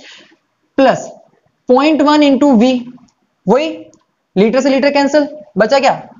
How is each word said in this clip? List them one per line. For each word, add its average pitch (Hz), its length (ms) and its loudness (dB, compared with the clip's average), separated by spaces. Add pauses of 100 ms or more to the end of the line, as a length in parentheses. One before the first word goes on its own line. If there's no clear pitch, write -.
(760)
प्लस 262 300 0 (640)
पॉइंट 277 320 2
वन 294 180 2
into 285 380 2
V, 247 220 2 (680)
वही 277 220 0 (680)
लीटर 220 220 0
से 277 100 -2
लीटर 269 220 0
कैंसिल, 277 360 0 (300)
बचा 226 220 0
क्या? 240 300 -4 (100)